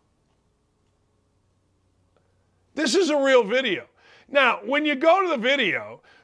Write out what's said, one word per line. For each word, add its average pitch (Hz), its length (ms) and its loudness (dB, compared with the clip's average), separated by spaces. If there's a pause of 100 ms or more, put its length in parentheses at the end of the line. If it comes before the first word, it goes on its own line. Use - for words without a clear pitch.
(2750)
this 269 200 -2
is 349 140 2
a 302 80 0
real 269 280 2
video. 208 420 -4 (420)
Now, 247 340 0
when 277 220 -2
you 302 100 -2
go 320 280 2
to 370 60 -2
the 302 100 -2
video, 180 640 -2 (220)